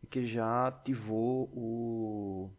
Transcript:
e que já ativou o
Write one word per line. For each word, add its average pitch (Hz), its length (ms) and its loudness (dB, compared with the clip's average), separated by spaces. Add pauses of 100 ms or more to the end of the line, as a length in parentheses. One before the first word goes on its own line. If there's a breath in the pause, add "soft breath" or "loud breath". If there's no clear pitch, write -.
e - 40 -16
que 127 200 0
já 117 400 2
ativou 123 880 0
o 110 1040 -2